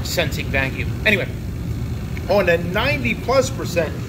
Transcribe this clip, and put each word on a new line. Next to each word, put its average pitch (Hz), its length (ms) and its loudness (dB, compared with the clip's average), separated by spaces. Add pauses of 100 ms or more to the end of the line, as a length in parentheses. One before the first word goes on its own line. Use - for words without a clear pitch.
sensing 151 420 -2
vacuum. 135 440 0 (160)
Anyway, 185 220 2 (1000)
on 190 180 4
a 170 100 6
ninety 226 580 0
plus 262 340 2
percent 156 440 -2 (160)